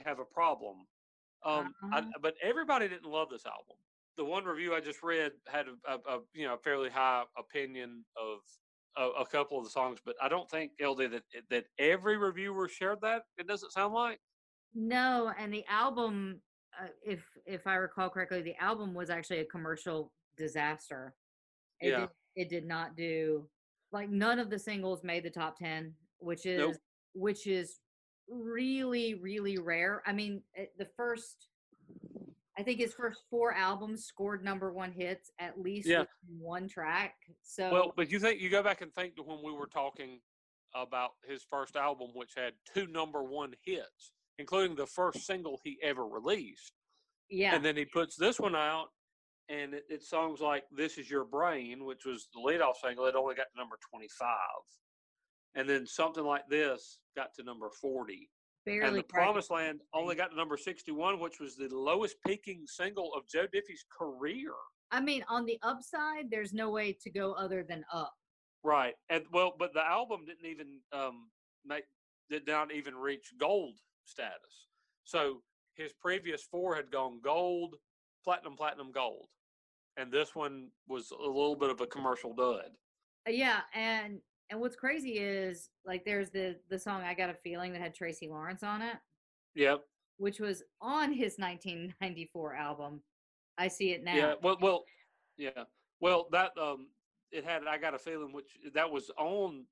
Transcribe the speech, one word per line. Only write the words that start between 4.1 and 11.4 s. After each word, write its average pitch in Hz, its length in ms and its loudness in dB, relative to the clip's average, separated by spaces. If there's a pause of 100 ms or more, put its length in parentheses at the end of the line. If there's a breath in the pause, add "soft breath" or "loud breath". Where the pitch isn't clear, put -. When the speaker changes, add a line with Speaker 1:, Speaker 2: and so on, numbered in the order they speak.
Speaker 1:
The 151 80 -2
one 180 200 0
review 170 280 -2
I 165 80 2
just 151 220 -8
read 160 300 2 (140)
had 143 200 -2
a, 127 100 -14 (100)
a, 131 300 -2
a, 117 40 -4 (120)
you 156 140 -4
know, 123 80 0
a - 20 -2
fairly 135 320 0
high 127 360 4 (120)
opinion 123 680 -6 (120)
of 110 240 -6 (580)
a, 131 120 2 (120)
a 123 40 0
couple 143 340 0
of 120 40 -4
the 110 60 -10
songs, 127 340 0
but 123 160 -6
I 131 100 2
don't 170 200 0
think, 160 300 -4
L 143 160 2
D, 131 100 2
that, 117 180 -2 (280)